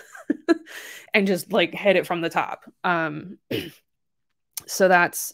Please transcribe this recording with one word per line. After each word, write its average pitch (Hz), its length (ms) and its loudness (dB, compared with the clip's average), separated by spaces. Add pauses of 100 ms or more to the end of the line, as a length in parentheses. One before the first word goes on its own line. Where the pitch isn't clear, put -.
(280)
<laughs> - 840 -4
and 202 120 4
just, 185 260 -2
like, 175 220 2
hit 196 220 4
it 151 100 2
from 170 160 -2
the 165 80 -2
top. - 340 -4 (180)
Um, 165 560 -2 (120)
<clears throat> - 1160 -14
so 190 220 2
that's, 175 460 2